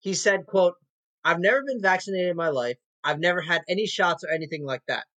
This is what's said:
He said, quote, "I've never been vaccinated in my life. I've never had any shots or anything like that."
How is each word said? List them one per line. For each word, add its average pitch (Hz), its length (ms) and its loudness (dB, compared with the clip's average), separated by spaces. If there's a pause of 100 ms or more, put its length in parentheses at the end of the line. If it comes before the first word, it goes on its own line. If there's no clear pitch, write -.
He 190 140 -6
said, 196 320 2
quote, 180 280 4 (500)
"I've 170 160 2
never 233 260 4
been 262 140 -4
vaccinated 185 500 0
in 175 60 -2
my 165 140 0
life. 123 260 -2 (260)
I've 147 160 0
never 175 220 2
had 160 280 -2
any 208 180 0
shots 170 380 0
or 156 60 -6
anything 156 340 -4
like 131 240 -4
that." 113 180 -6 (100)